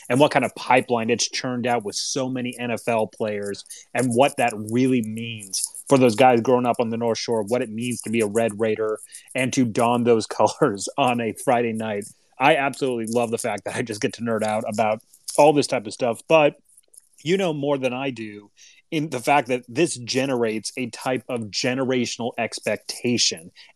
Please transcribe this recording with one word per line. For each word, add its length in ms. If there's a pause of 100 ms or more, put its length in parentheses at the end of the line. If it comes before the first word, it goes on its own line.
and 120
what 100
kind 140
of 100
pipeline 560
it's 180
churned 380
out 180
with 120
so 320
many 300
N 120
F 160
L 220
players 560 (300)
and 200
what 220
that 160 (180)
really 320
means 600 (260)
for 100
those 160
guys 260
growing 260
up 120
on 120
the 60
North 220
Shore, 240
what 200
it 80
means 320
to 80
be 100
a 60
Red 340
Raider 400 (340)
and 200
to 100
don 400
those 220
<laughs> 20
colors 680
on 240
a 120 (120)
Friday 280
night. 320 (340)
I 180
absolutely 520
love 220
the 80
fact 260
that 100
I 80
just 180
get 140
to 80
nerd 200
out 260
about 320 (380)
all 140
this 140
type 200
of 60
stuff, 360
but 280 (680)
you 120
know 160
more 260
than 140
I 180
do 400 (400)
in 180
the 120
fact 280
that 200
this 280
generates 800
a 140
type 400
of 140
generational 920
expectation, 1120 (260)